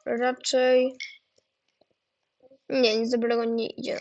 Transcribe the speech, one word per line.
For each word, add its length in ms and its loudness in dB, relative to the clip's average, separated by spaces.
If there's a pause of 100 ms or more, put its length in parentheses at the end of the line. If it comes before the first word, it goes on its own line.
raczej, 920 0 (1700)
nie, 300 2
nic 120 -2
dobrego 340 0
nie 220 -2
idzie 340 -8